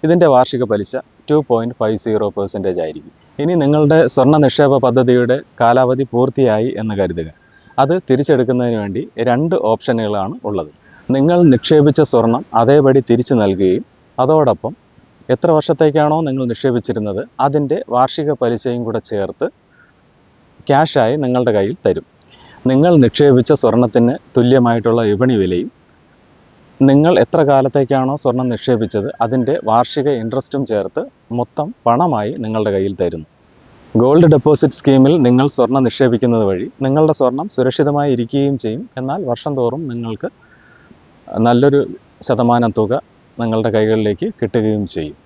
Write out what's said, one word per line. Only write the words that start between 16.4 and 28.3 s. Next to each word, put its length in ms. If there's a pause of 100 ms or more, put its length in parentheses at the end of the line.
നിക്ഷേപിച്ചിരുന്നത് 720 (240)
അതിൻ്റെ 320 (180)
വാർഷിക 360 (100)
പലിശയും 460
കൂടെ 140 (100)
ചേർത്ത് 360 (1200)
ക്യാഷായി 520
നിങ്ങളുടെ 360
കയ്യിൽ 260
തരും. 220 (640)
നിങ്ങൾ 200 (140)
നിക്ഷേപിച്ച 460 (100)
സ്വർണത്തിന് 540 (200)
തുല്യമായിട്ടുള്ള 640 (100)
വിപണി 320
വിലയും 280 (1160)
നിങ്ങൾ 320
എത്ര 180 (100)
കാലത്തേക്കാണോ 720
സ്വർണം 300